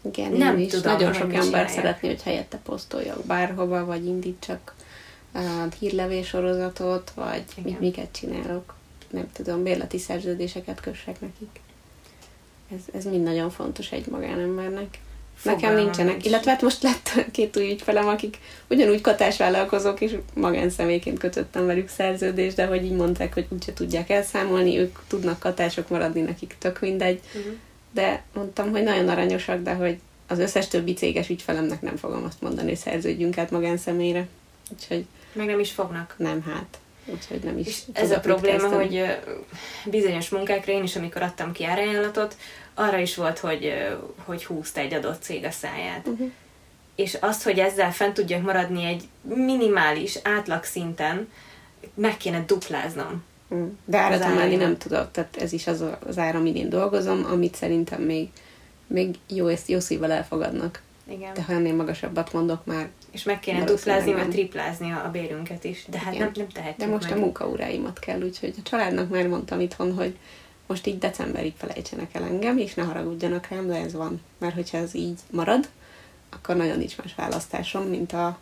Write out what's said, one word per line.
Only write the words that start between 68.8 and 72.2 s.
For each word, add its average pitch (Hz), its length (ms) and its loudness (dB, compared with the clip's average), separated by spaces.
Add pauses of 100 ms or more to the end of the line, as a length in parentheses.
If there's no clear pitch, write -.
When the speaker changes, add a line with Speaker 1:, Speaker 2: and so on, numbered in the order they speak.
Speaker 1:
már 180 180 2
mondtam 180 320 -2
itthon, 180 340 0
hogy 180 220 -2 (500)
most 185 220 -4
így 202 100 -2
decemberig 180 600 -2
felejtsenek - 580 -8
el 170 80 -4